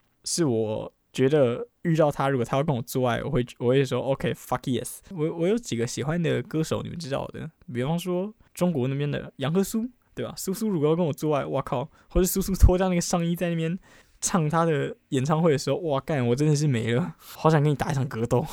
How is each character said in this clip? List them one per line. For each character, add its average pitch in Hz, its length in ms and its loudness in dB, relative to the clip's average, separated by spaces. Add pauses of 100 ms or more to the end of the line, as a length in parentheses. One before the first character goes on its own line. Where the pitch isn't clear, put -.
(260)
是 175 200 0
我 110 460 0 (200)
觉 127 160 2
得 135 400 2 (140)
遇 165 140 2
到 151 160 4
他， 139 180 -2
如 139 80 2
果 120 80 0
他 - 120 0
要 143 60 2
跟 156 120 0
我 113 80 -2
做 127 260 -2
爱， 117 140 -2
我 117 80 -6
会， 123 120 2 (140)
我 120 120 0
会 135 140 6
说， 127 160 -2
“OK，fuck - 640 -4
yes。” - 380 -4 (100)
我， 165 280 -4
我 170 100 0
有 214 100 2
几 233 180 -6
个 117 120 -2
喜 - 160 -6
欢 160 180 -2
的 131 220 0
歌 156 200 -2
手， - 200 -2
你 - 60 -10
们 - 100 -10
知 165 100 -10
道 135 180 -4
的， - 220 -12 (240)
比 120 100 -2
方 160 140 0
说 180 340 -4 (220)
中 180 180 2
国 131 160 0
那 139 80 -2
边 147 140 -2
的 143 280 -6
杨 135 160 -2
和 190 100 4
苏， 226 240 -2 (280)
对 120 100 -6
吧？ - 100 -8
苏 - 160 -6
苏 214 160 -4
如 190 120 0
果 147 100 4
要 165 60 2
跟 180 100 2
我 - 80 0
做 151 220 0
爱， 139 100 0
哇 147 160 -2
靠！ 135 260 -4 (220)
或 180 100 0
者 185 60 4
苏 190 160 0
苏 190 140 -2
脱 180 200 8
掉 185 140 2
那 180 60 0
个 170 60 2
上 170 220 0
衣 170 120 -2
在 175 140 -2
那 170 60 -2
边 165 220 -2 (420)
唱 156 300 0
他 165 160 2
的 143 320 0 (120)
演 131 140 0
唱 156 160 2
会 170 120 4
的 131 80 4
时 139 100 -4
候， 139 80 0
哇 143 220 -2
干！ 135 280 -2
我 120 80 2
真 147 120 2
的 151 80 4
是 151 120 2
没 113 260 0
了， 160 240 0
好 - 320 -2
想 160 120 6
跟 147 100 2
你 143 40 0
打 196 160 -2
一 - 20 -2
场 135 140 -2
格 226 180 -4
斗， 123 280 2